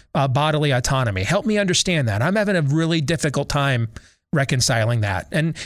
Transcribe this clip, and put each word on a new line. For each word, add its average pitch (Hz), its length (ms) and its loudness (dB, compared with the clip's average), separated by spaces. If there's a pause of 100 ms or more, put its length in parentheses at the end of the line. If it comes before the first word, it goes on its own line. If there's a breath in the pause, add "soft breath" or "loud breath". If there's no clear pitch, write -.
(140 loud breath)
uh, 139 140 2
bodily 147 420 2
autonomy. 123 520 0
Help 165 240 0
me 214 120 2
understand 180 500 0
that. 104 140 0
I'm 185 140 0
having 208 200 0
a 165 60 2
really 160 380 0
difficult 143 480 -2
time 135 400 0 (440 loud breath)
reconciling 120 680 0
that. 95 280 -2
And, 156 360 -2